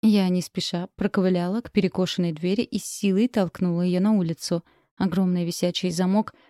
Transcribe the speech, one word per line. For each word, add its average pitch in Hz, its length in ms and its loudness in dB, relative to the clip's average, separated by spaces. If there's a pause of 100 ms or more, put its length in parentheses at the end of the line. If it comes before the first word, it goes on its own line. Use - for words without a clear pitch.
Я 208 280 4
не 180 120 0
спеша 175 540 -6
проковыляла 185 640 0
к - 100 -14
перекошенной 185 600 0
двери 180 300 -2
и - 180 -4
с - 60 -12
силой 202 420 0
толкнула 180 540 0
ее 180 180 0
на 208 140 2
улицу. 175 500 -2 (340)
Огромный 180 480 0
висячий 175 460 -2
замок 185 420 0 (160)